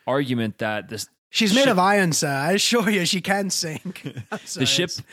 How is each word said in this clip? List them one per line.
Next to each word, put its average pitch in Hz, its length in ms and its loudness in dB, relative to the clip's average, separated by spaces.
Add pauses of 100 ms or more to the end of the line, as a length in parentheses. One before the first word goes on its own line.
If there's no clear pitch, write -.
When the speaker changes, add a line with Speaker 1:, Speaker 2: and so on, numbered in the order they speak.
Speaker 1:
argument 123 500 -2
that 107 300 -4
this 110 200 -10 (220)
Speaker 2:
She's 208 240 2
made 269 100 4
Speaker 1:
ship 262 60 4
Speaker 2:
of 190 80 2
iron, 190 340 4
sir. 151 220 0
I 143 180 0
assure 208 380 2
you 185 160 2
she 185 140 0
can 196 300 -2
sink. 170 540 -6
<laughs> - 280 -12
I'm 214 120 -6
sorry, - 180 -6
Speaker 1:
the 127 40 2
ship 170 200 2
Speaker 2:
it's - 160 -10 (100)